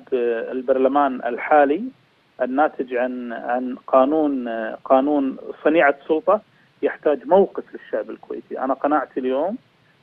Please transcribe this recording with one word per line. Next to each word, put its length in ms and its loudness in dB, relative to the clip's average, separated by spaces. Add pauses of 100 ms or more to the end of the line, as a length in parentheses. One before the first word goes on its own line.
(140)
آه، 380 -2
البرلمان 640 2
الحالي 680 2 (580)
الناتج 540 -2
عن، 380 -4
عن 420 -6 (120)
قانون، 600 2
آه، 380 -6
قانون 520 2 (260)
صنيعة 400 4
السلطة 380 0 (400)
يحتاج 460 -2
موقف 360 2 (100)
للشعب 360 -8
الكويتي. 500 -12
أنا 140 -2
قناعتي 460 -2
اليوم 380 -2 (460)